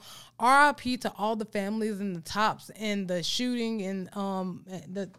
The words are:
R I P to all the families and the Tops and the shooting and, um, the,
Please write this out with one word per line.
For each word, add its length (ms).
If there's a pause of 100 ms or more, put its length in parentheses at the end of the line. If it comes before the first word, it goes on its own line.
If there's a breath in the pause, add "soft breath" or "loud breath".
(400 loud breath)
R 300
I 20
P 260
to 200
all 180
the 100
families 540
and 160
the 60
Tops 540
and 320
the 160
shooting 580
and, 340
um, 520
the, 520